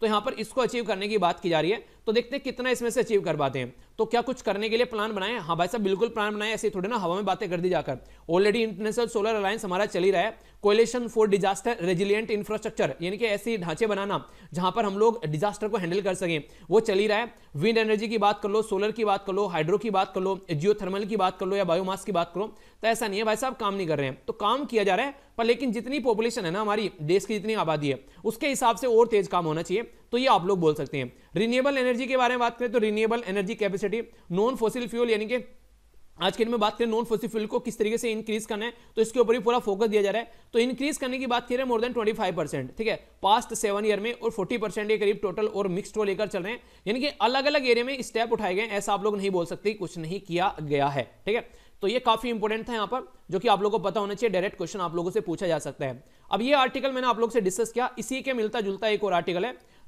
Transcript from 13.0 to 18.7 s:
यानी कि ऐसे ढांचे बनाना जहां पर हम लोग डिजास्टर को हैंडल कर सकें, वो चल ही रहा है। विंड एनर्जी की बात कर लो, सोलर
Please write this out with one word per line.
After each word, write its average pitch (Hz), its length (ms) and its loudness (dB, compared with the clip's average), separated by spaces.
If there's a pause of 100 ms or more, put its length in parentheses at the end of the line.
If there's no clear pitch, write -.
यानी 185 140 -4
कि 233 100 0
ऐसे 214 320 0
ढांचे 170 280 -2
बनाना 196 320 0 (360)
जहां 180 160 2
पर 214 140 2
हम 196 140 0
लोग 220 280 4
डिजास्टर 202 420 -2
को 208 80 -2
हैंडल 180 240 0
कर 185 140 0
सकें, 170 280 -2 (280)
वो 202 100 6
चल 214 180 2
ही 208 80 4
रहा 208 120 2
है। 233 160 -4 (220)
विंड 220 220 2
एनर्जी 220 300 2
की 220 100 0
बात 208 240 2
कर 208 60 -2
लो, 214 140 2
सोलर 208 280 0